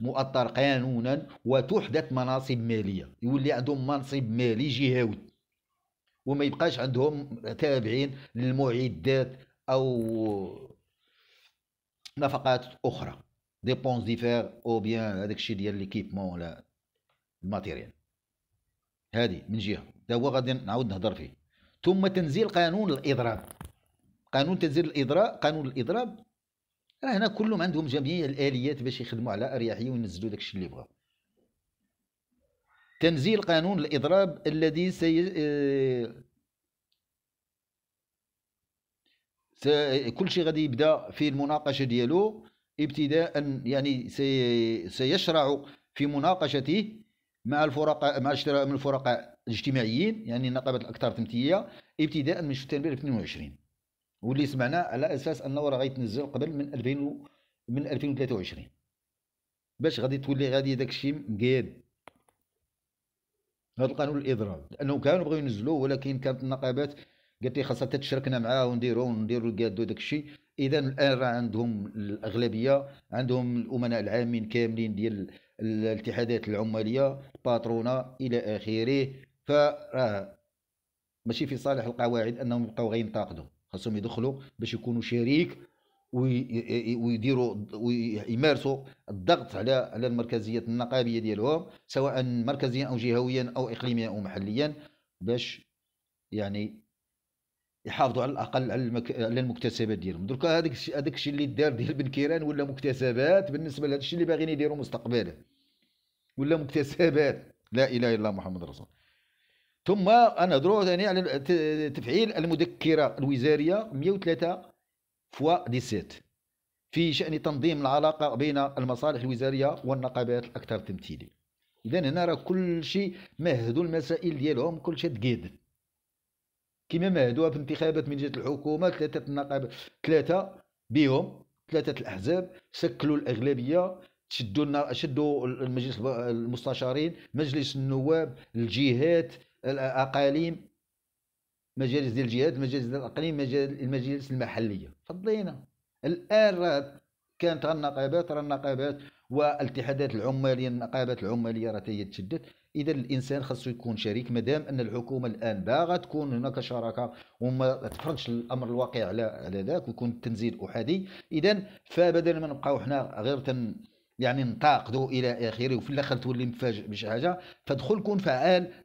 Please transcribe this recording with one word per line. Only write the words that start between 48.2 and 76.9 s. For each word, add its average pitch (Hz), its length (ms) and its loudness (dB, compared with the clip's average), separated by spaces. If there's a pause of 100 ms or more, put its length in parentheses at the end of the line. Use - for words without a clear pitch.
مع 139 100 0
الاشتراك 139 360 2
من 139 80 -2
الفرقاء 135 640 0 (100)
الاجتماعيين، 131 800 0
يعني 123 200 -2
النقابات 127 320 -2
الاكثر 123 300 -4
تمثيليه، 127 580 0 (320)
ابتداء 156 420 0
من 143 120 -2
شهر 135 100 -8
سبتمبر 147 280 -2
اثنين 139 220 -2
وعشرين. 76 420 -6 (640)
واللي 131 240 0
سمعنا 127 320 0
على 151 360 0
أساس 139 280 -4
أنه 143 260 -2
راه 131 100 2
غيتنزل 131 480 -2
قبل 147 260 -4
من 143 220 -4
ألفين 131 280 -2
و-، 143 260 -6 (400)
من 139 180 -2
ألفين 143 240 -2
وثلاثة 135 240 0
وعشرين، - 340 -6 (1120)
باش 139 200 2
غادي 131 180 0
تولي 135 320 0
غادي 135 240 2
داك 127 140 -2
الشيء 143 400 -4
مقاد. 117 520 0 (2000)
هذا 131 120 2
القانون 143 280 -2
الإضراب، 104 520 -4
لأنه 139 300 -2
كانوا 165 240 4
بغاو 151 140 0
ينزلوه، 131 360 -2
ولكن 135 440 -2
كانت 131 240 -2
النقابات 135 520 -2 (480)
قالت 120 140 -2
لي: 135 80 2
"خاصها 131 220 -2
تتشاركنا 131 520 -2
معاه 123 280 2
ونديروه 120 380 0
ونديروا 117 460 0
الكادو 110 340 0
داك 107 120 -4
الشيء". 147 300 -6 (320)
إذا 143 200 2
الآن 135 400 2
راه 127 80 2
عندهم 117 600 0
الأغلبية، 110 1040 0 (240)
عندهم 123 440 0
الأمناء 120 440 0
العامين 110 480 0
كاملين 113 460 0
ديال 110 260 0
ال-، 95 100 -8 (300)
الاتحادات 110 880 -2
العمالية، 110 720 0 (160)